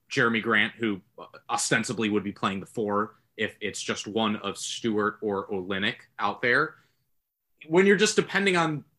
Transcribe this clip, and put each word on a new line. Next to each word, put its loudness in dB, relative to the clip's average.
Jeremy 2
Grant, 2
who -2
ostensibly 0
would 2
be -4
playing -4
the -12
four -2
if -4
it's -6
just -6
one 0
of -6
Stewart -2
or -2
Olynyk -4
out -2
there. 0
When 6
you're 6
just 4
depending 2
on 0